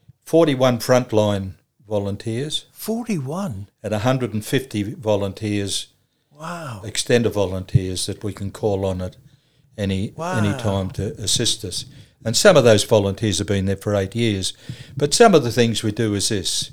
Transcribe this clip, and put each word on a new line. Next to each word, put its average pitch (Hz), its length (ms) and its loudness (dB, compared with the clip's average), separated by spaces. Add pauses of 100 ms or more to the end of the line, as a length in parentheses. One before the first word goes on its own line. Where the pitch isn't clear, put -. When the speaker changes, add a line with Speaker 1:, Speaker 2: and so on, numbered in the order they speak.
(240)
Speaker 1:
forty-one 131 540 4
frontline 107 720 2 (340)
volunteers. 107 840 -4
Speaker 2:
Forty-one? 175 960 -6 (140)
Speaker 1:
And 104 120 -4
a 104 60 -2
hundred 127 320 0
and 107 120 -4
fifty 127 380 -2
volunteers, 104 1040 -2 (420)
Speaker 2:
Wow. 151 540 -12
Speaker 1:
extender 113 480 2
volunteers 92 720 -2
that - 180 -10
we 101 80 -6
can 98 180 -8
call 98 360 -2
on 92 160 -4
at 92 140 -10 (600)
any, 98 400 -4
Speaker 2:
Wow. 170 220 -4
Speaker 1:
any 104 200 0
time 98 340 -2
to 101 280 -6
assist - 440 -2
us. 90 200 -8 (400)
And 113 120 -2
some 190 200 8
of 127 80 6
those 107 200 8
volunteers 98 540 2
have 98 100 -2
been 98 180 0
there 98 100 0
for 104 180 -4
eight 98 200 -2
years. 107 380 0 (440)
But 147 160 0
some 226 220 6
of 147 100 6
the 113 80 -2
things 117 300 2
we 110 100 -2
do 107 220 -2
is 98 160 -2
this. - 420 -4